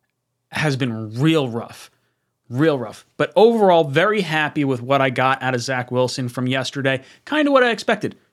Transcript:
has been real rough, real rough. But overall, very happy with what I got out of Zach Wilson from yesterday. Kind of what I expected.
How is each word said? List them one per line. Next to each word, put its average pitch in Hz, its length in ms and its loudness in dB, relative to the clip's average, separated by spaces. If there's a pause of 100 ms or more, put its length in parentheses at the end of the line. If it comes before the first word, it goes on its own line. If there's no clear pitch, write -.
(520)
has 143 240 -2
been 110 440 -6
real 151 280 2
rough, - 440 -10 (580)
real 139 300 0
rough. 107 260 -10 (100)
But 147 200 -2
overall, 202 480 6
very 180 380 0
happy 156 440 -2
with 131 160 -2
what 135 200 0
I 135 100 2
got 131 320 0
out 127 100 -2
of 123 80 -2
Zach 123 300 -6
Wilson 123 380 -2
from 127 180 -4
yesterday. 131 560 -2 (220)
Kind 294 220 0
of 285 60 2
what 254 100 4
I 240 60 2
expected. 208 480 -4 (160)